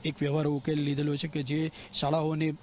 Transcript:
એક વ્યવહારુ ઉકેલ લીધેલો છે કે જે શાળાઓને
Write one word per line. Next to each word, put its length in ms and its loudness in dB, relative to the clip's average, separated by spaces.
એક 160 -2
વ્યવહારુ 300 2
ઉકેલ 280 0
લીધેલો 360 0
છે 120 -4
કે 160 -4
જે 280 0
શાળાઓને 580 2